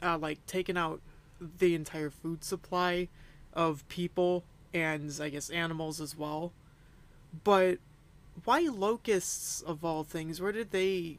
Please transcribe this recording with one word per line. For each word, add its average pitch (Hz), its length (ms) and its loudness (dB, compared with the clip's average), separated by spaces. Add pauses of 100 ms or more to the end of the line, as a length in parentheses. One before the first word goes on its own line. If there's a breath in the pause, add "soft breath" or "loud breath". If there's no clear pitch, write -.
uh, 170 160 0
like, 151 280 -4
taken 185 300 -2
out 160 240 -2 (400 soft breath)
the 175 360 2
entire 156 340 -4
food 165 320 -8
supply 180 640 -2 (440 soft breath)
of 160 360 0
people 180 540 2 (320)
and, 151 480 -2
I 151 60 -4
guess, 147 220 -8
animals 160 500 -2
as 156 160 -8
well. 156 360 -4 (920 soft breath)
But 185 340 8 (680)
why 269 180 6
locusts 220 1000 0
of 160 220 -6
all 160 200 0
things? 160 360 -6
Where 190 120 -2
did 220 200 -4
they 185 460 0